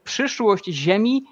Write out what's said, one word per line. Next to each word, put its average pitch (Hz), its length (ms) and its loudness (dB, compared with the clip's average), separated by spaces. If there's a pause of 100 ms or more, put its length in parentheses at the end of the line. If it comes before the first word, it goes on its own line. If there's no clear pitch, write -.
przyszłość 214 640 0
Ziemi, 202 640 0